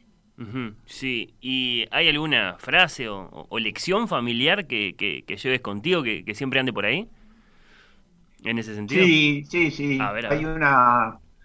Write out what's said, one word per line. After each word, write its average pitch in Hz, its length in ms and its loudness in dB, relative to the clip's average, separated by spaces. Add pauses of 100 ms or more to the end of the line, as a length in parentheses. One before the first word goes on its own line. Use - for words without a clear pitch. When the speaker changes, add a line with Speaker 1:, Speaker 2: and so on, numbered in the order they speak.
(380)
Speaker 1:
Ujú, 117 360 -10 (100)
sí. 127 560 -8
¿Y 123 500 -4
hay 160 180 2
alguna 139 500 0
frase 147 500 0
o, 98 120 -8 (120)
o, 76 160 -16
o 110 100 -6
lección 170 500 -2
familiar 139 580 -2
que, 104 300 -4
que, 85 280 -6
que 98 120 -8
lleves 127 240 -2
contigo, 131 420 -2
que, 107 220 -4
que 107 100 -8
siempre 135 260 -2
ande 127 120 -2
por 101 140 -4
ahí? 160 220 -2 (1400)
En 117 140 -2
ese 110 160 -8
sentido. 135 360 4
Speaker 2:
Sí, 147 400 4
sí, 170 200 2
sí. 143 280 -2
Speaker 1:
A 104 140 0
ver, 113 140 -4
a - 40 -2
Speaker 2:
Hay 156 140 0
Speaker 1:
ver. - 20 -4
Speaker 2:
una, 123 760 6 (240)